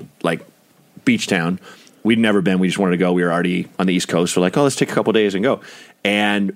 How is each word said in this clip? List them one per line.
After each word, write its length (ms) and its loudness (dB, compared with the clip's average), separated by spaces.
like, 240 -4
beach 220 0
town. 300 0
We'd 160 2
never 220 2
been. 180 2
We 80 2
just 120 -2
wanted 120 0
to 60 0
go. 160 0
We 100 2
were 80 0
already 380 -2
on 80 0
the 60 2
East 160 -2
Coast. 260 0
We're 60 0
like, 160 0
"Oh, 60 4
let's 120 0
take 160 -2
a 20 -6
couple 200 0
days 220 2
and 80 -2
go." 180 0
And 520 0